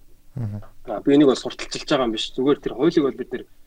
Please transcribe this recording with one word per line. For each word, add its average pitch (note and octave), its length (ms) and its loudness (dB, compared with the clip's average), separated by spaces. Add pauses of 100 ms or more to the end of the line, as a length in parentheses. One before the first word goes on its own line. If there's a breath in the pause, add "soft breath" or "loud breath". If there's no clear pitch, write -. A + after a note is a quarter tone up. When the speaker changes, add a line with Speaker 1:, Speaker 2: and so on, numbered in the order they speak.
(360)
Speaker 1:
Мгм. G#2 240 -6 (260)
Speaker 2:
А, G#2 160 -6
би - 120 0
энийг C#3+ 160 8
бол A#2 80 4
сурталчилж - 520 -10
байгаа C3+ 180 2
юм A2 60 -2
биш. - 200 -6
Зүгээр C#3 280 2
тэр - 120 -6
хуулийг D3+ 320 2
бол A#2 160 -4
бид - 100 -8
нэр F#3 120 -8 (220)